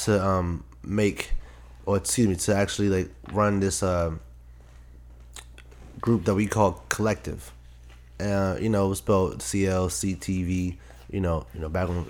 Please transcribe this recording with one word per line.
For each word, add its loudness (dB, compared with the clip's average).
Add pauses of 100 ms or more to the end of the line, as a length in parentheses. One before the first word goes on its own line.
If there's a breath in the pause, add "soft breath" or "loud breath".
to, 2
um, 0 (200)
make, 0 (540 soft breath)
or 2
excuse 2
me, 2
to 0
actually, 0
like, 0 (220)
run 2
this, 0
um, 0 (1800)
group 2
that 4
we 4
call 2
Collective. -4 (680)
Uh, 0
you 0
know, 2
spelled 2
C 0
L 2
C -2
T -4
V, -2 (340 soft breath)
you -4
know, 0
you -12
know, -6
back -2
when, -4